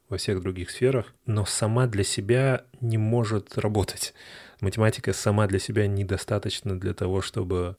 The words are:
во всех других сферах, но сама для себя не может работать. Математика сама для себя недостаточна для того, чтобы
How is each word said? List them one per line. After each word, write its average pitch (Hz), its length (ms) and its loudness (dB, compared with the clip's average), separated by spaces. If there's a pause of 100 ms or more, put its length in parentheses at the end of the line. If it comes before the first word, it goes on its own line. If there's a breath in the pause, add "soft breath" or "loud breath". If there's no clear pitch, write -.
во 98 80 -6
всех 95 240 0
других 90 300 -6
сферах, 127 420 0 (140)
но 107 180 2
сама 117 440 2
для 101 160 0
себя 123 600 0 (160)
не 113 180 0
может 110 600 0
работать. - 560 0 (460 loud breath)
Математика 107 520 2
сама 107 340 2
для 98 120 2
себя 104 280 0
недостаточна 101 920 -2
для 95 140 -2
того, 95 260 -2
чтобы 90 580 -4